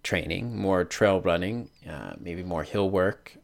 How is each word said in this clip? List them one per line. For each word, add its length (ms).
training, 540
more 280
trail 360
running, 480
uh, 300
maybe 240
more 200
hill 260
work, 540